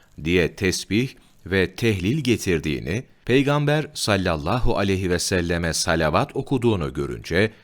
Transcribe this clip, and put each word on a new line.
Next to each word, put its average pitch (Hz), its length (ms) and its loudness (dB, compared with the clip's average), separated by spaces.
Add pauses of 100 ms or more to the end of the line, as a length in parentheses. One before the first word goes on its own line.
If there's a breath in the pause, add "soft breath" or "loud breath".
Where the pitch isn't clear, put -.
(240 soft breath)
diye 82 320 2
tesbih 101 540 -2 (360 soft breath)
ve 90 300 0
tehlil 110 440 0
getirdiğini, 85 840 -2 (220 soft breath)
Peygamber 143 680 2
sallallahu 95 840 0
aleyhi 95 320 0
ve 87 100 2
selleme 85 540 0
salavat 82 640 0
okuduğunu 110 580 0
görünce, 71 580 -2 (120 loud breath)